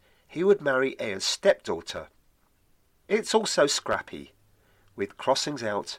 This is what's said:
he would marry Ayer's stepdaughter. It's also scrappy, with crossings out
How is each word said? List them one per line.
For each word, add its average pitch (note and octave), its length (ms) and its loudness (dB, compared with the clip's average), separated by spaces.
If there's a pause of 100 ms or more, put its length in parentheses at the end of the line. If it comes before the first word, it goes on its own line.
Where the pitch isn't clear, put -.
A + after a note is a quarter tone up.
(260)
he D#3 160 -6
would G3 200 4
marry C3+ 360 0
Ayer's G2 260 -4
stepdaughter. - 840 0 (1000)
It's G#3+ 260 -2
also F#3+ 320 4
scrappy, - 640 -4 (640)
with - 220 -6
crossings C3+ 440 0
out G#2 360 -6